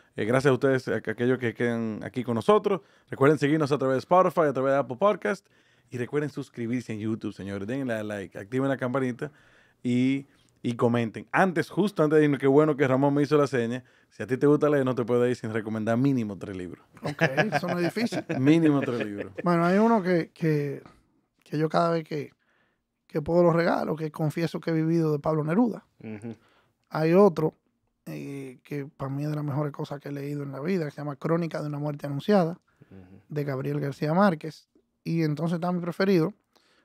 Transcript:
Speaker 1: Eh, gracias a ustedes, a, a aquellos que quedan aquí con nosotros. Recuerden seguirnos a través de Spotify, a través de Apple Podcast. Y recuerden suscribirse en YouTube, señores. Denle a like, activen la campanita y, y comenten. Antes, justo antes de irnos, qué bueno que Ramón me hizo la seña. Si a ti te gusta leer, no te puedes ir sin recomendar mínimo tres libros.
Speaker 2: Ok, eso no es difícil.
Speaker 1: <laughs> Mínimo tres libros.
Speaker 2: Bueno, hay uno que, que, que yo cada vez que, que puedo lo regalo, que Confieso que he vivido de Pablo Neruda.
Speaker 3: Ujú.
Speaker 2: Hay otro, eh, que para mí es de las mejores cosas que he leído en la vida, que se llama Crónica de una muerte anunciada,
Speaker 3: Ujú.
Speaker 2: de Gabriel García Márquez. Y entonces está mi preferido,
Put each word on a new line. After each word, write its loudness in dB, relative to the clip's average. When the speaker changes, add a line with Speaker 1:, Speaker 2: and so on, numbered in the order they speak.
Speaker 1:
Eh, -4
gracias 4
a 6
ustedes, 2
a, -2
a 0
aquellos -2
que -4
quedan -4
aquí -8
con -4
nosotros. 2
Recuerden 4
seguirnos 0
a 2
través 0
de 0
Spotify, 4
a 2
través 0
de 2
Apple -4
Podcast. 0
Y -10
recuerden -4
suscribirse -8
en -8
YouTube, -6
señores. -8
Denle -6
a -4
like, -10
activen -4
la -2
campanita -4
y, 0
y -2
comenten. 0
Antes, 2
justo -2
antes 4
de 6
irnos, 2
qué 0
bueno 6
que 2
Ramón 2
me 2
hizo 2
la 4
seña. -2
Si -12
a -8
ti -2
te 4
gusta 4
leer, 2
no 0
te -2
puedes 2
ir -2
sin -6
recomendar -2
mínimo 0
tres -10
libros. -12
Speaker 2:
Ok, -8
eso -2
no -4
es -2
difícil. -4
Speaker 1:
<laughs> -4
Mínimo 4
tres -4
libros. -10
Speaker 2:
Bueno, 2
hay 2
uno 4
que, -2
que, -2
que -8
yo 0
cada 2
vez -2
que, -8
que -6
puedo 4
lo 6
regalo, 0
que -6
Confieso -2
que -4
he 0
vivido 2
de 0
Pablo -2
Neruda. 0
Speaker 3:
Ujú. -12
Speaker 2:
Hay 0
otro, 4
eh, -12
que -10
para -10
mí -4
es -4
de -4
las -4
mejores -2
cosas -10
que -14
he -10
leído -8
en -10
la -12
vida, -2
que -8
se -18
llama -8
Crónica -2
de -6
una -6
muerte -6
anunciada, 2
Speaker 3:
Ujú. -20
Speaker 2:
de -4
Gabriel -4
García -4
Márquez. 0
Y 0
entonces -2
está -4
mi -2
preferido, 2